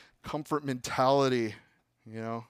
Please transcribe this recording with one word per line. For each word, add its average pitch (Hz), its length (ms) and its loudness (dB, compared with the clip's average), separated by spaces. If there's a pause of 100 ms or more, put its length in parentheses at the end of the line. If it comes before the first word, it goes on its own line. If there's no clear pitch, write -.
(220)
comfort 151 420 -4
mentality. 127 880 2 (500)
You 110 160 -12
know, 113 300 -8